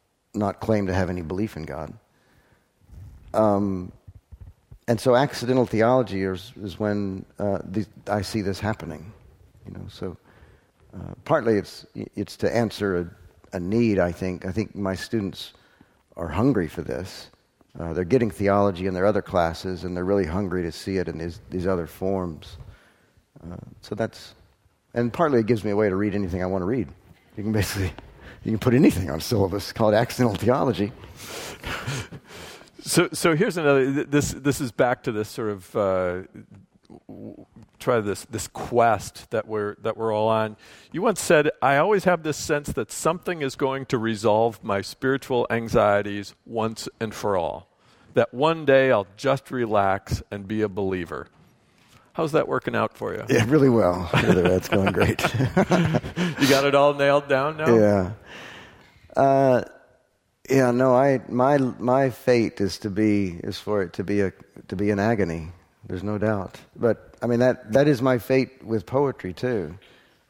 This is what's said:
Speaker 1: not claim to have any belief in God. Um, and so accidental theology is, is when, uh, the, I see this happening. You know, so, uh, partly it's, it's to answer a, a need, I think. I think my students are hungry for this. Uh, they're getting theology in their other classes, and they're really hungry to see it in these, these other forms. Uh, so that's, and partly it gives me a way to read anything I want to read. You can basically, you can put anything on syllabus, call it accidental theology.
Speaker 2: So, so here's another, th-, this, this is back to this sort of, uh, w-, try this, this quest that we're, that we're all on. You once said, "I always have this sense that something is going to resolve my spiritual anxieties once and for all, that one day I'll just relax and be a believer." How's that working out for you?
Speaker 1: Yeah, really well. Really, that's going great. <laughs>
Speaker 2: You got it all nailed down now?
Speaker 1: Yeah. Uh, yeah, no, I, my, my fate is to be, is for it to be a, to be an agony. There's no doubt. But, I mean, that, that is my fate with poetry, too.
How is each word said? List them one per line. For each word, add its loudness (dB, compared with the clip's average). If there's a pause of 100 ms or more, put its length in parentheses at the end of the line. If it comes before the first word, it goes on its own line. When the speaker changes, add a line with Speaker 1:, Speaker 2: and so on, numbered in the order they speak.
(340)
Speaker 1:
not -4
claim 0
to -2
have 0
any -6
belief -6
in -8
God. -10 (1400)
Um, 0 (960)
and 2
so 4
accidental 2
theology 2
is, -6
is -10
when, -4 (120)
uh, -2
the, -6 (220)
I -2
see -4
this -4
happening. -8 (540)
You -16
know, -16
so, -12 (800)
uh, -14 (100)
partly 4
it's, -6
it's -10
to 0
answer 0
a, -10
a -6
need, 2
I 2
think. -6
I -6
think -6
my -4
students -6 (640)
are -8
hungry 2
for -10
this. -10 (480)
Uh, -8
they're -2
getting 2
theology 2
in -2
their 0
other 2
classes, -2
and -6
they're -4
really 2
hungry -2
to -6
see -6
it -2
in -8
these, -10 (100)
these -4
other -2
forms. -6 (840)
Uh, -14 (260)
so -12
that's, -6 (580)
and 0
partly 4
it 4
gives 0
me -2
a 0
way 4
to 0
read 0
anything -4
I -2
want -2
to -4
read. -2 (500)
You -10
can -4
basically, -2 (500)
you -4
can -2
put 2
anything 4
on -4
syllabus, 0
call 4
it 6
accidental 2
theology. 0 (1900)
Speaker 2:
So, 2
so 2
here's 0
another, 4
th-, -2
this, 0
this -2
is -4
back 0
to -4
this -4
sort -6
of, -12
uh, 0 (840)
w-, -18 (320)
try 2
this, -4
this -10
quest 0
that -4
we're, -4
that -4
we're -2
all 2
on. 0 (340)
You -4
once 0
said, 4 (100)
"I 4
always 2
have 2
this -4
sense -4
that -6
something -4
is -4
going -4
to 0
resolve 2
my -2
spiritual -2
anxieties 2 (100)
once -6 (100)
and -6
for -2
all, -4 (480)
that 2
one 0
day 6
I'll 2
just -2
relax 0
and -8
be -2
a 0
believer." -6 (840)
How's -2
that 2
working -4
out -2
for -6
you? -8
Speaker 1:
Yeah, 4
really 6
well. 2 (120)
Really, 4
that's 2
going 2
great. 2
<laughs> 0 (1080)
Speaker 2:
You 4
got 4
it 4
all 6
nailed 2
down 0
now? 4
Speaker 1:
Yeah. 6 (1040)
Uh, 4 (840)
yeah, 4
no, 4
I, 4
my, 2
my 0
fate 0
is -2
to -6
be, 0
is -8
for -2
it -8
to -6
be 0
a, -2 (340)
to -8
be 0
an 2
agony. 0 (360)
There's -8
no -4
doubt. -4 (160)
But, -2
I -2
mean, 2
that, 0
that 4
is 2
my 2
fate -2
with -4
poetry, -4
too. -4 (520)